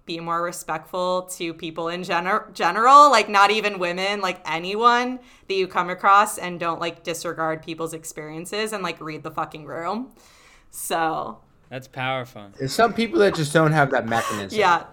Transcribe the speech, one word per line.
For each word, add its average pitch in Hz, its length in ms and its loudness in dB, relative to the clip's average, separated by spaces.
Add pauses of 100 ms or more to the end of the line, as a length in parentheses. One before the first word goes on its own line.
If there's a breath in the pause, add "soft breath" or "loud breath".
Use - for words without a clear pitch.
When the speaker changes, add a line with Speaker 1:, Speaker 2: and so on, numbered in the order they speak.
Speaker 1:
be 165 120 -8
more 170 240 -4
respectful 180 960 -4
to 165 160 -6
people 165 360 -8
in 175 120 -6
gener-, 180 540 -2
general, 240 560 8
like, 214 180 4
not 202 220 6
even 208 280 -2
women, 190 440 -2
like, 180 180 -4 (100)
anyone 240 720 0 (280 soft breath)
that 196 60 -4
you 185 140 0
come 180 220 -4
across, 202 480 4
and 180 200 -8
don't, 170 220 -4
like, 170 240 -8
disregard 160 580 -6
people's 160 300 -8
experiences 165 800 -10
and, 202 100 -8
like, 170 200 -8
read 151 200 -12
the 160 80 -10
fucking 156 360 -10
room. 170 460 -8 (580 soft breath)
So. 165 720 -6 (280)
Speaker 2:
That's 127 180 -14
powerful. 127 640 -8 (100)
Speaker 3:
There's 131 140 -6
some 226 220 2
people 226 240 0
that 196 160 6
just 147 180 -2
don't 160 200 6
have 147 180 4
that 117 180 0
mechanism. 110 500 -2
Speaker 1:
Yeah, 175 340 4